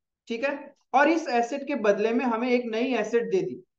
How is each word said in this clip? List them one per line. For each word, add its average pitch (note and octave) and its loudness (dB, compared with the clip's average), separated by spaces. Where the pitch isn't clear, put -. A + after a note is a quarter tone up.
ठीक A#3 -4
है, C#4+ -6
और C#4+ 6
इस D#4+ 0
asset A#3+ -2
के C#4+ -2
बदले G#3 2
में C4 0
हमें A#3+ -2
एक B3 2
नई B3 -2
asset G#3+ -2
दे F#3 2
दी, - -8